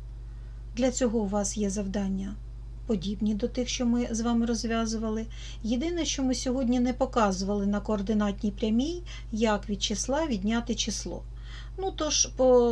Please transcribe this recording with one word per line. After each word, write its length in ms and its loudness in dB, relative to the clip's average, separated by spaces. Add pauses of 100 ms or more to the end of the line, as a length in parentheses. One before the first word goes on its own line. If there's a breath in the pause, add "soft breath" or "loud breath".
(760 loud breath)
Для 140 4
цього 280 2
у 100 2
вас 280 0
є 140 0
завдання, 640 -2 (520)
подібні 480 0
до 140 0
тих, 200 -2
що 180 -2
ми 240 2
з 100 -2
вами 260 2
розв'язували. 800 0 (360 loud breath)
Єдине, 420 0
що 180 -2
ми 120 2
сьогодні 460 2
не 120 2
показували 760 2
на 140 2
координатній 720 0
прямій, 520 0 (300 loud breath)
як 360 2
від 140 -2
числа 440 0
відняти 480 0
число. 480 -4 (560 loud breath)
Ну, 120 -2
тож, 360 2
по, 460 6